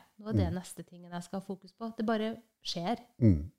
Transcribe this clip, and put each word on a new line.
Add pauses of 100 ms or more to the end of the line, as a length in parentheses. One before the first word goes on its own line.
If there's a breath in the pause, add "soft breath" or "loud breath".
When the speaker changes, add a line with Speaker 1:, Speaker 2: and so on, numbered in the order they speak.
(200)
Speaker 1:
Nå
er
det
Speaker 2:
Mm.
Speaker 1:
neste
tingen
jeg
skal
ha
fokus
på.»
Det
bare (260)
skjer. (220)
Speaker 2:
Mm.